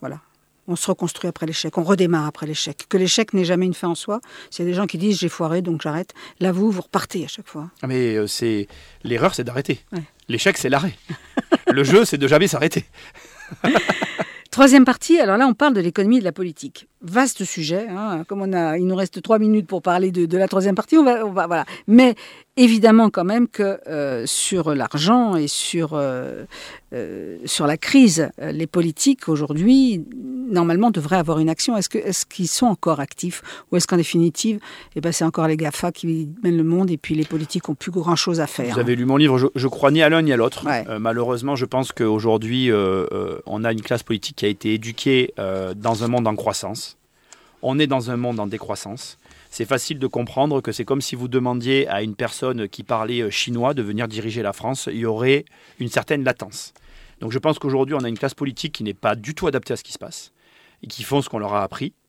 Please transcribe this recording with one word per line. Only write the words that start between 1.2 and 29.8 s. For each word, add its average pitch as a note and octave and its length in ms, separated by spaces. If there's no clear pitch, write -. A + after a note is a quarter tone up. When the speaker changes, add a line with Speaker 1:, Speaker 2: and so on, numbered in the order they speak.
Speaker 1:
après - 160
l'échec, D#3+ 320
on F3 60
redémarre E3+ 420
après D3+ 220
l'échec. D3+ 420
Que - 80
l'échec F#3 380
n'est F#3+ 100
jamais F3+ 220
une F3+ 80
fin - 140
en E3+ 60
soi. G#3+ 280
S'il - 160
y E3+ 40
a - 20
des F3 40
gens F3+ 120
qui F3 100
disent « F#3+ 240
j'ai F3 80
foiré, E3 320
donc E3+ 220
j'arrête », D#3+ 320
là, F#3 120
vous, G3+ 180
vous F#3 100
repartez F3+ 420
à - 60
chaque - 200
fois. D#3 200
Speaker 2:
Ah, C3+ 40
mais, B2+ 300
euh, G#2+ 100
c'est, G#2 400
l'erreur, B2 320
c'est B2+ 100
d'arrêter. B2 360
Speaker 1:
Ouais. F3 100
Speaker 2:
L'échec, A#2 260
c'est - 140
l'arrêt. D3 240
<laughs> - 380
Le C#3 140
jeu, F#3+ 220
c'est D#3 100
de C#3 100
jamais D3+ 220
s'arrêter. D#3+ 380
<laughs> - 880
Speaker 1:
Troisième C4+ 340
partie, C4 340
alors G3+ 180
là, C4 120
on A#3 60
parle C#4+ 200
de G3+ 60
l'économie G3 380
et - 20
de G3 40
la F3 80
politique. E3 540
Vaste A3 420
sujet, F3 460
hein, F#3 380
comme G3+ 120
on F#3+ 120
a, E3 260
il F3+ 80
nous F#3 100
reste F#3+ 240
trois A3 200
minutes G#3+ 260
pour F#3 160
parler F#3 300
de, F3 140
de F3 120
la F#3+ 100
troisième F#3+ 280
partie, A3+ 200
on D#4 80
va, A#3+ 220
on G3+ 60
va, F3+ 160
voilà. E3 180
Mais A#3+ 260
évidemment A3+ 540
quand F3 140
même A3 240
que, G3 300
euh, C#3 380
sur E3 480
l'argent F3+ 600
et D3 120
sur, E3 440
euh, C3+ 520
euh, F2+ 500
sur D3 220
la D3+ 100
crise, E3+ 540
euh, D#3 120
les D#3 160
politiques F3 600
aujourd'hui, E3+ 760